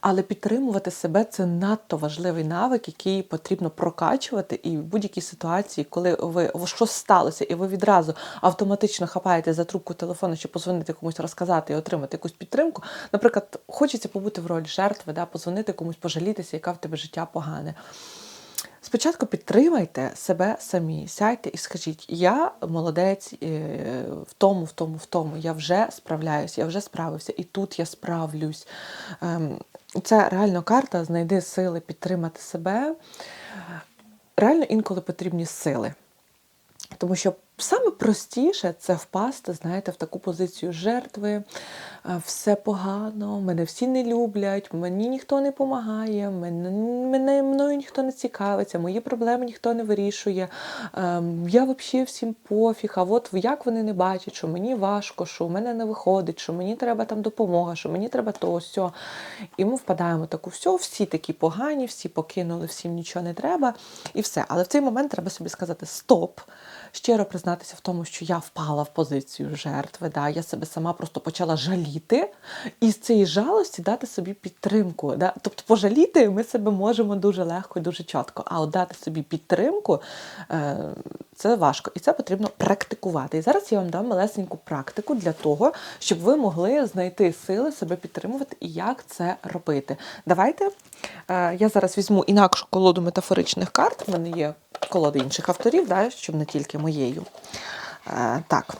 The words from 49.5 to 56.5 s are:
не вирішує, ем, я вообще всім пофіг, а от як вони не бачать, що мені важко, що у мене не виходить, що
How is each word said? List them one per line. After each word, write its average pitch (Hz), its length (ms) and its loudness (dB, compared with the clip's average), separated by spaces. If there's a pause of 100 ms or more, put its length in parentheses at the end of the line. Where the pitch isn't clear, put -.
не 233 100 0
вирішує, 202 640 0 (460)
ем, 175 560 -2
я 233 140 10
вообще 262 400 0
всім 226 320 -4 (120)
пофіг, 214 480 2
а 185 80 4
от 226 300 2
як 240 320 0
вони 226 180 0
не 214 100 0
бачать, 185 420 0
що - 120 -6
мені 185 280 -2
важко, 202 500 -2
що 170 200 -4
у 170 40 -4
мене 220 240 -2
не 226 120 -4
виходить, 190 540 0
що - 140 -6